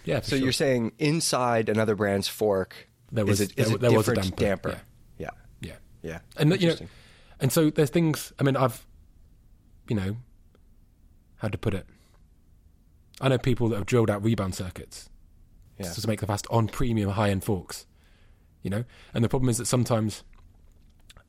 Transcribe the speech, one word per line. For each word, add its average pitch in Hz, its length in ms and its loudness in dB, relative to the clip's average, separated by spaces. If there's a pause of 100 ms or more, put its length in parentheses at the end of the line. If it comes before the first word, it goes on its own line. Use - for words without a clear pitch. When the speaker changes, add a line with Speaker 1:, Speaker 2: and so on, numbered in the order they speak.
Speaker 1:
yeah, 156 140 -2
for - 80 -6
Speaker 2:
So 143 80 0
Speaker 1:
sure. 135 100 0
Speaker 2:
you're 127 80 0
saying 123 460 0
inside 127 720 0
another 107 260 2
brand's 98 320 0
fork 98 600 -2 (240)
Speaker 1:
There 110 140 0
Speaker 2:
is 101 140 2
Speaker 1:
was, - 20 2
Speaker 2:
a, - 20 2 (180)
is 107 60 0
Speaker 1:
there, 113 80 2
Speaker 2:
a 104 40 -2
Speaker 1:
there 120 120 4
was 110 160 4
a 123 80 2
Speaker 2:
different 95 220 -2
Speaker 1:
damper. 95 320 -2
Speaker 2:
damper. - 120 -8 (360)
Speaker 1:
Yeah. 78 120 -10 (320)
Speaker 2:
Yeah. 85 100 -12 (320)
Speaker 1:
Yeah. 82 80 -10
Speaker 2:
Yeah. 80 80 -12 (180)
Speaker 1:
And, 151 140 4
you 175 160 2
know, 160 60 4
Speaker 2:
Interesting. 90 160 -12 (500)
Speaker 1:
and 135 120 0
so 156 200 4
there's 151 180 2
things, 160 500 0
I 135 40 -2
mean, 139 120 2
I've, 131 300 -2 (1040)
you 120 60 -2
know, 101 220 -4 (1200)
how 113 100 -6
to 95 100 -6
put 104 160 -2
it? 90 140 -8 (1300)
I 131 100 0
know 131 100 4
people 120 300 0
that 113 80 -2
have 95 100 -4
drilled 113 220 4
out 104 140 -2
rebound 101 320 0
circuits - 540 -12 (680)
Speaker 2:
Yeah. 90 120 -8
Speaker 1:
to 107 160 -6
make 107 120 0
the 95 80 -6
fast 101 240 -2
on 117 160 4
premium 110 440 0
high-end 98 320 0
forks, - 440 -6 (760)
you - 80 -6
know? 104 140 -4 (320)
And 117 80 2
the 107 60 2
problem 127 200 2
is 113 80 2
that 120 80 -4
sometimes 113 580 0 (1040)